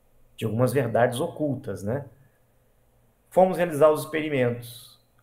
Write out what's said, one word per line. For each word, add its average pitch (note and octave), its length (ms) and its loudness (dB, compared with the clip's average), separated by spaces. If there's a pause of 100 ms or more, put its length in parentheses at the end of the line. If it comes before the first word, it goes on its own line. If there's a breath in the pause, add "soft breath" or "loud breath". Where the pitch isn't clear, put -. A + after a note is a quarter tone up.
(360)
de - 80 -10
algumas A2+ 280 0
verdades A#2+ 460 2
ocultas, C3+ 640 -4
né? A2+ 220 -6 (1300 soft breath)
Fomos F#3 260 4
realizar D#3 340 4
os D3 140 0
experimentos, C3+ 960 -4 (220)